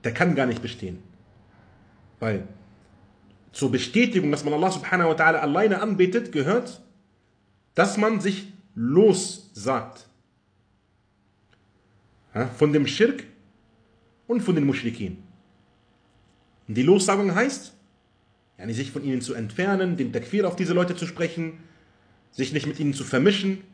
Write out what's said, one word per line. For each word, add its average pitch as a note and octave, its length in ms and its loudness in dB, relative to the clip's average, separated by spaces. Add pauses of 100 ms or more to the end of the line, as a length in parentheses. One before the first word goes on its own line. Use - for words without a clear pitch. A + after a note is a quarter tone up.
Der A#2 80 -2
kann E3 220 2
gar C3 100 2
nicht A#2 160 -2
bestehen. F#2 380 -10 (1200)
Weil G#2+ 280 -4 (1040)
zur C3 200 -2
Bestätigung, E3+ 600 2
dass C#3+ 140 -2
man D3 80 0
Allah F3+ 180 2
subhanahu E3+ 380 0
wa D#3+ 60 2
ta'ala D#3+ 240 4
alleine F3+ 420 2
anbetet, G#3 500 0
gehört, E3+ 500 -2 (920)
dass G3 220 2
man G#3+ 240 2
sich - 320 -4 (260)
lossagt. B2+ 1300 2 (2250)
Ja, A#2+ 100 -2
von D3 280 2
dem C#3+ 120 4
Schirk - 380 2 (1040)
und A#3 140 0
von F#3 120 0
den D3 120 2
Muschrikin. A2+ 580 -4 (1400)
Und G#2+ 80 -8
die B2 80 2
Lossagung G3 500 4
heißt, B3 400 -2 (840)
yani, A2+ 140 -8
sich A2+ 180 -6
von C#3+ 120 -10
ihnen C3 180 -2
zu A#2+ 120 -8
entfernen, F3+ 640 -2
den A#2+ 160 -4
Takfir G3 340 -2
auf F3 80 -4
diese F3 180 -2
Leute F3 220 2
zu E3+ 120 -8
sprechen, E3 460 -6 (800)
sich C3+ 220 -6
nicht D3 140 -4
mit C#3 120 -8
ihnen C#3+ 140 0
zu C#3 100 -6
vermischen. F#3+ 600 0 (100)